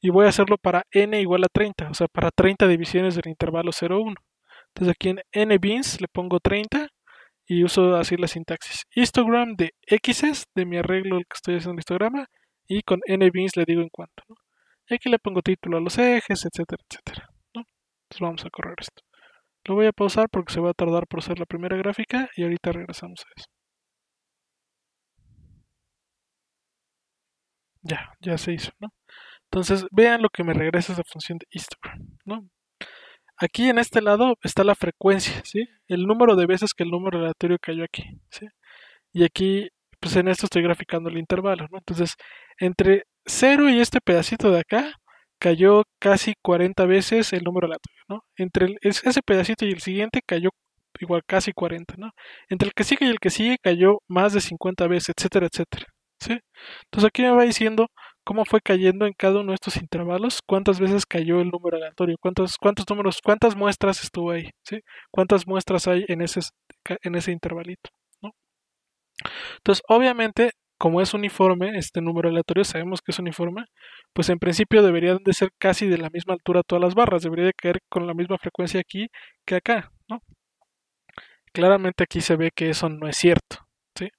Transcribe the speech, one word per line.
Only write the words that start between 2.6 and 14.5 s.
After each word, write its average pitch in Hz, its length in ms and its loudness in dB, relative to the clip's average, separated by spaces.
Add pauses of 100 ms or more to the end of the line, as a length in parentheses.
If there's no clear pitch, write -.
divisiones 180 480 0
del - 120 -6
intervalo 165 440 -4
cero 180 280 -2
uno. 214 160 -6 (520)
Entonces 175 260 0
aquí - 160 -4
en 190 100 -6 (120)
n 208 260 2
bins 208 420 -2
le 185 80 -6
pongo 180 320 -4
treinta 220 480 -2 (580)
y 175 180 2
uso 180 320 4
así 170 200 -2
la 175 120 -2
sintaxis. - 640 -10
Histogram 233 640 2
de 170 260 -4
X's, 262 720 0
de 185 120 -2
mi 175 120 -6
arreglo, 185 400 -2
el 175 60 -6
que - 100 -18
estoy 175 220 -4
haciendo 175 180 -6
el 170 60 -8
histograma, 226 460 -4 (420)
y 202 140 -4
con 185 240 0
n 190 240 4
bins 185 260 -4
le 175 100 0
digo 170 160 0
en 165 60 -4
cuánto, - 400 -18
¿no? 220 80 -20 (520)